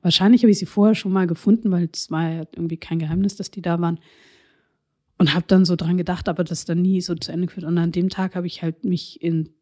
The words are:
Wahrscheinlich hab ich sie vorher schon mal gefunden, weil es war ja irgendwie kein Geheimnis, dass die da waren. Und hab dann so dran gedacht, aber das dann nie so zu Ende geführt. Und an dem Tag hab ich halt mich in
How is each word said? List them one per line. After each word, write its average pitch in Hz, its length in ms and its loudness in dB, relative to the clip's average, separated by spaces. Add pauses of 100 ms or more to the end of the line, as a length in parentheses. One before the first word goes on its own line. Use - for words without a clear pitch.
Wahrscheinlich 208 400 6
hab 226 80 8
ich 202 80 4
sie 185 80 -6
vorher 208 280 4
schon - 180 -4
mal 190 140 2
gefunden, 196 440 2
weil 175 220 0
es - 180 -12
war 160 200 -2
ja 165 220 -8
irgendwie 165 240 -6
kein 165 220 -6
Geheimnis, 175 380 -2
dass - 140 -10
die 185 120 -14
da 170 180 -2
waren. 170 180 -2 (1200)
Und 151 160 4
hab 175 140 -2
dann 190 160 6
so 175 120 0
dran 170 200 -2
gedacht, 180 320 -4
aber 175 160 -2
das 165 220 -8
dann 170 160 0
nie 185 180 2
so 180 140 -6
zu - 180 -10
Ende 175 140 -4
geführt. 175 180 -12
Und 170 140 -2
an 170 140 0
dem 180 180 0
Tag 185 260 -6
hab 180 80 -4
ich - 180 -10
halt 160 220 -6
mich - 380 -4
in 165 260 -2 (140)